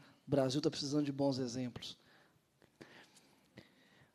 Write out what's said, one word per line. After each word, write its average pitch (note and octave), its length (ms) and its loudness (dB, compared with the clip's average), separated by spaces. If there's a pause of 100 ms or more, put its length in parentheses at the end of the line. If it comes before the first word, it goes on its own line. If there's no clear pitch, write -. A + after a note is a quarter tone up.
(260)
O - 40 -12
Brasil C3+ 300 4
tá D3+ 100 2
precisando D3 360 0
de C#3+ 60 0
bons C#3 260 2
exemplos. B2 580 -6 (2250)